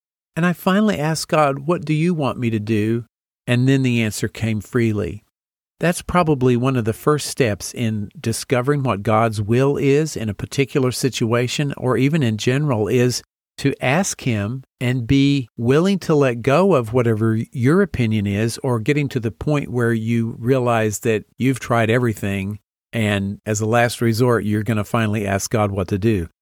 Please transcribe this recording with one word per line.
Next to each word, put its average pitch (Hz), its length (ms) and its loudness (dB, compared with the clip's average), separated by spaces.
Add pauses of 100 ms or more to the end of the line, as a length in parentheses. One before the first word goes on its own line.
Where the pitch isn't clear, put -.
(360)
And 165 100 0
I 175 80 2
finally 202 440 0
asked 151 320 -4
God, 143 300 2
"What 151 260 -2
do 156 80 0
you 160 200 0
want 139 260 -4
me 120 100 0
to 110 100 0
do?" 110 460 -2 (420)
And 123 200 2
then 135 160 4
the 120 180 2
answer 110 260 -2
came 110 320 -4
freely. 104 640 -2 (560)
That's 170 240 -2
probably 143 520 2
one 127 200 0
of 117 100 0
the 113 80 0
first 151 320 -2
steps - 480 -2
in 110 460 -4
discovering 131 640 -2
what 104 180 -2
God's 110 400 2
will 127 360 2
is 143 380 2
in 110 140 -6
a 101 60 -2
particular 131 560 0
situation 123 840 -2
or 127 220 0
even 143 240 2
in 110 160 2
general, 123 500 0
is 123 360 2 (340)
to 139 160 0 (100)
ask 143 380 -2
him 117 420 -4 (160)
and 123 280 -2
be 139 400 2 (100)
willing 156 420 2
to - 160 -2
let 123 280 2
go 170 320 4
of 113 180 0
whatever 113 460 2 (120)
your 143 300 2
opinion 110 460 0
is, 107 320 -2
or 123 200 0
getting 143 300 0
to 131 100 -4
the 110 120 -4
point - 380 -4
where 117 220 0
you 113 460 -2
realize 117 640 0
that 110 260 -2 (120)
you've 127 220 0
tried 117 300 0
everything 104 680 -2 (340)
and 104 520 -2
as 107 140 -2
a 110 60 -2
last 120 360 2
resort, 117 440 2
you're 107 180 0
gonna 107 200 -2
finally 107 420 -2
ask 98 240 -2
God 107 220 0
what 95 160 -2
to 104 100 -2
do. 95 300 0 (140)